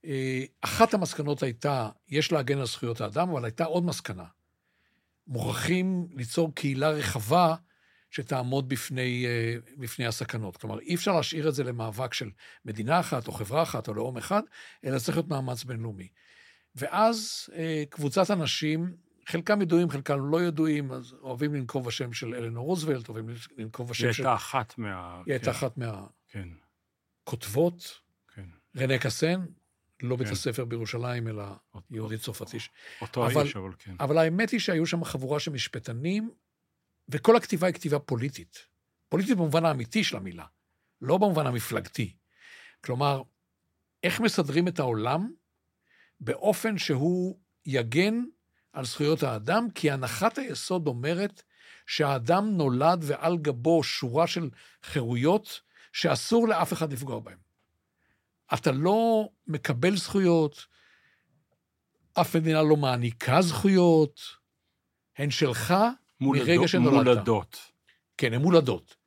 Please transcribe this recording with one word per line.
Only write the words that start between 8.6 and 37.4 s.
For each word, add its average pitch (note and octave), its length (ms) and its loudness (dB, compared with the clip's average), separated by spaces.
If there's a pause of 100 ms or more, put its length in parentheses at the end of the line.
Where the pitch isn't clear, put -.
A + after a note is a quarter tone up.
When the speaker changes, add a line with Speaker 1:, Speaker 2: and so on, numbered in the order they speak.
Speaker 1:
בפני, B2+ 560 -4
אה, A#2 300 -2 (220)
בפני B2 280 -6
הסכנות. A2 520 -6
כלומר, G#2+ 220 -8
אי F3+ 160 -4
אפשר F3 200 0
להשאיר D#3 340 0
את C#3+ 60 -2
זה C#3 80 -2
למאבק A#2 500 -6
של A2 180 -8 (340)
מדינה A2+ 340 0
אחת, C3+ 280 -4
או A2+ 40 -10
חברה B2+ 320 -2
אחת, - 240 -4
או G#2+ 60 -8
לאום A#2+ 240 -4
אחד, G3 260 -2 (420)
אלא C3 140 -2
צריך D#3 180 -2
להיות E3 100 -2
מאמץ C3 360 -4
בינלאומי. A2+ 440 -8 (680)
ואז, G#3+ 800 0
אה, D#3+ 360 -2
קבוצת D#3+ 420 0
אנשים, D#3+ 640 -2 (300)
חלקם G3+ 360 0
ידועים, E3+ 280 4
חלקם C#3 420 -2
לא E3+ 120 2
ידועים, D3+ 480 0
אז B2+ 300 -14
אוהבים C#3 340 -4
לנקוב B2+ 300 -4
בשם A#2+ 280 -6
של A#2+ 220 -8
אלנור A#2 300 -8
רוזוולט, D3+ 440 -2
אוהבים A2+ 260 -10 (220)
לנקוב A#2+ 320 -10
בשם A#2+ 160 -2
Speaker 2:
היא A#2+ 80 2
Speaker 1:
של B2+ 100 -4
Speaker 2:
הייתה B2+ 120 4
אחת - 420 -4
מה-, F#2 480 -10
Speaker 1:
היא C#3+ 80 -2
הייתה B2+ 120 -4
Speaker 2:
כן. C3+ 60 0
Speaker 1:
אחת A#2+ 240 -4 (520)
Speaker 2:
כן. F#2 200 -12 (760)
Speaker 1:
מהכותבות. D#3+ 760 -4 (360)
Speaker 2:
כן. G2 100 -16 (320)
Speaker 1:
רנה C3 200 0
קסן, E3 480 -2 (560)
לא B2 140 -2
בית A#2+ 120 -4
Speaker 2:
כן. G2+ 60 -4
Speaker 1:
הספר B2 320 -4
בירושלים, A#2+ 640 -6
אלא G#2+ 160 -8 (300)
Speaker 2:
אות-, F#2+ 180 -18
Speaker 1:
יהודית A2 280 -8
Speaker 2:
אות-, - 60 -12
Speaker 1:
צרפתית. A2+ 360 -10 (400)
Speaker 2:
אותו A#2 240 -2
Speaker 1:
אבל, A#2 160 2
Speaker 2:
האיש, C#3 140 -2
אבל F#2+ 240 -8
כן. F#2+ 200 -16
Speaker 1:
אבל C#3+ 180 2
האמת E3 320 2
היא A#3 100 -2
שהיו E3+ 260 0
שם E3+ 180 -2
חבורה C#3 360 -4
של D#3+ 120 -6
משפטנים, D#3 800 -6 (760)
וכל D3 260 6
הכתיבה F#3 320 2